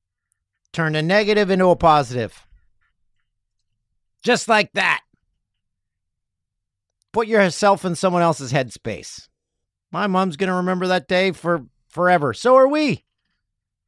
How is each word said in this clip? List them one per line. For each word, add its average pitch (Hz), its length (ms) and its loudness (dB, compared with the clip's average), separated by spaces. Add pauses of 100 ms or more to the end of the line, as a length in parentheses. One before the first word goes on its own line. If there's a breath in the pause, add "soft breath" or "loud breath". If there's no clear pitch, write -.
(720)
Turn 156 220 -4
a 156 60 -2
negative 202 480 0
into 185 200 2
a 170 60 4
positive. 135 680 0 (1800)
Just 240 260 -2
like 214 260 0
that. 175 280 -2 (2000)
Put 226 140 -2
yourself 202 560 2
in 185 120 -4
someone 180 260 0
else's 143 320 -2
headspace. - 760 -6 (640)
My 180 140 -6
mom's 185 320 -2
gonna 185 200 -2
remember 180 300 -4
that 185 200 -2
day 185 240 0
for 165 340 -4 (240)
forever. 175 460 0
So 254 220 2
are 269 100 6
we. 294 380 -2 (840)